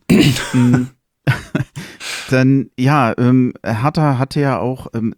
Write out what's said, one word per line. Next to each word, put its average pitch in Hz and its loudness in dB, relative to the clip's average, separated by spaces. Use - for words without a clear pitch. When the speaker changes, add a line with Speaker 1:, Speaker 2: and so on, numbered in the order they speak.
Speaker 1:
<laughs> 139 2
Speaker 2:
Mm. 123 2
<laughs> 131 2
Dann, 131 2
ja, 127 2
ähm, 127 2
Hertha 139 0
hatte 135 -4
ja 135 0
auch, 127 -6
ähm, 113 -4